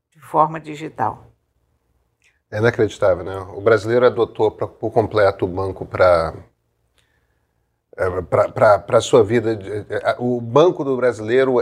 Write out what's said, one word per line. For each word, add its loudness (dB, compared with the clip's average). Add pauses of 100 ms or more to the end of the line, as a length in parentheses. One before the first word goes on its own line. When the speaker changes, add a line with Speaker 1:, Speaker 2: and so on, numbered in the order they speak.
Speaker 1:
de -20
forma 0
digital. -10 (1200)
Speaker 2:
É -8
inacreditável, 0
né? -10 (160)
O -12
brasileiro 2
adotou 0
pra, -8
por -10
completo 0
o -2
banco -6
pra, 2 (1600)
é, -4
pra, 0
pra, 4
pra 0
sua 4
vida. 0 (380)
É, -4
é, -2
o -4
banco 2
do -2
brasileiro 0